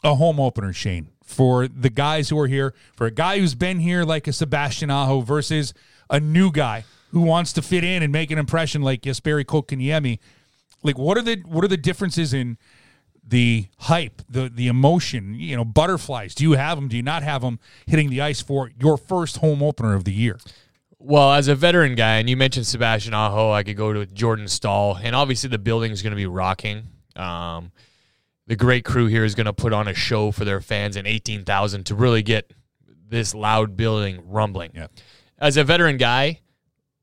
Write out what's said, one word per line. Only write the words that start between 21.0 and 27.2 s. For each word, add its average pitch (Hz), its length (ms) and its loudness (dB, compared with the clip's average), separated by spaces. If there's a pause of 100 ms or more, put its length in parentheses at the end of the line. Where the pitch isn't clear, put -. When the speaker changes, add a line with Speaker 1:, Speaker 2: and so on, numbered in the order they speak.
Speaker 2:
as 143 160 4
a 147 60 4
veteran 160 400 4
guy, 110 220 4
and 113 120 0
you 127 80 2
mentioned 131 300 0
Sebastian 113 480 -2
Aho, 107 380 2
I 104 100 2
could 101 140 -8
go 107 160 -2
to 104 140 -4
Jordan 107 420 -2
Staal, 101 540 0
and 117 140 -4
obviously 135 320 0
the 120 100 -4
building's 110 440 -2
gonna 104 140 -4
be 101 100 -2
rocking. 95 600 -4 (280)
Um, 85 560 -10 (760)